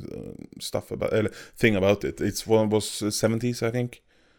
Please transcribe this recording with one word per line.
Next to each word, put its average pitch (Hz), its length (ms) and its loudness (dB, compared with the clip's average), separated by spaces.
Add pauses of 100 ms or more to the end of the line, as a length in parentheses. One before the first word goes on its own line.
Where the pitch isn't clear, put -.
(120)
uh, - 480 -14
stuff - 300 -6
about, - 220 -4
uh, 107 160 2 (280)
thing 110 200 4
about 98 280 4
it. 67 160 -4
It's 98 260 -2
one 110 220 4
was, 104 340 0
uh, 107 80 0
seventies, 113 520 0
I 117 80 0
think. 123 320 -4 (360)